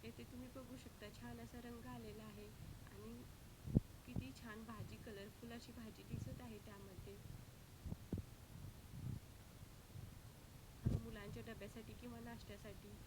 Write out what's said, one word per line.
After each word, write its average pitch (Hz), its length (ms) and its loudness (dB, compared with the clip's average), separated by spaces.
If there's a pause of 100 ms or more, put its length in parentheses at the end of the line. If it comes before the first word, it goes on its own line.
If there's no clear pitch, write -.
येथे 233 200 -2
तुम्ही 247 320 -2
बघू 254 220 -4
शकता, - 340 -6
छान 233 280 -2
असा 233 220 -2
रंग 240 260 -2
आलेला 220 380 -2
आहे 208 220 -4 (400)
आणि 226 360 -2 (800)
किती 254 300 4
छान 220 300 -2
भाजी, 220 400 -2
कलरफुल 214 460 -4
अशी 233 220 -4
भाजी 220 360 -4
दिसत 247 320 2
आहे 233 240 -4
त्यामध्ये. 202 500 -4 (3750)
हा - 140 12
मुलांच्या 220 480 2
डब्यासाठी 220 480 -2
किंवा 233 280 -2
नाश्त्यासाठी 208 680 -4 (180)